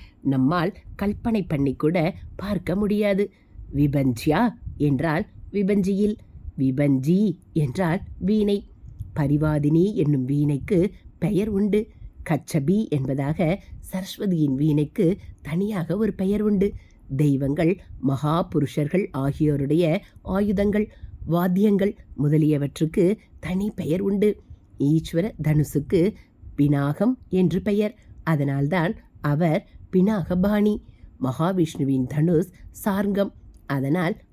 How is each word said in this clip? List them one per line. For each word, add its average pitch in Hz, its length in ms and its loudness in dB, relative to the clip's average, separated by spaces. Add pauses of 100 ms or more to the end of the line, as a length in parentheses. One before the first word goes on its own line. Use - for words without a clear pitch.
(240)
நம்மால் 135 480 2 (220)
கற்பனை 208 480 -2
பண்ணி 139 320 0
கூட 160 220 0 (400)
பார்க்க 190 400 -4
முடியாது. 208 480 2 (480)
விபஞ்சியா 139 680 2 (380)
என்றால் 147 460 0 (280)
விபஞ்சியில், 202 640 0 (420)
விபஞ்சி 139 600 2 (380)
என்றால் 160 440 0 (200)
வீணை. 202 360 2 (580)
பரிவாதினி 151 720 2 (100)
என்னும் 143 320 0
வீணைக்கு 147 520 0 (400)
பெயர் 208 320 -2
உண்டு. 202 300 0 (440)
கச்சபி 160 540 0 (100)
என்பதாக 143 600 -2 (360)
சரஸ்வதியின் 180 720 -2
வீணைக்கு 151 500 2 (360)
தனியாக 180 540 -4
ஒரு 208 180 -2
பெயர் 202 300 0
உண்டு. 202 260 2 (400)
தெய்வங்கள், 143 640 2 (300)
மகா 135 420 0
புருஷர்கள் 151 640 0 (100)
ஆகியோருடைய 143 680 0 (440)
ஆயுதங்கள், 202 600 0 (380)
வாத்தியங்கள் 185 680 2 (220)
முதலியவற்றுக்கு 151 920 2 (340)
தனி 185 320 -4
பெயர் 165 300 -4
உண்டு. 202 280 2 (540)
ஈஸ்வர 160 420 2 (140)
தனுசுக்கு 151 600 0 (520)
பினாகம் 147 600 2 (180)
என்று 185 300 2
பெயர். 208 340 0 (320)
அதனால்தான் 147 640 0 (320)
அவர் 156 360 2 (280)
பினாகபாணி. 202 840 2 (480)
மகாவிஷ்ணுவின் 139 880 0
தனுஷ் 156 440 2 (260)
சார்ங்கம், 202 540 -2 (380)
அதனால் 151 460 0 (180)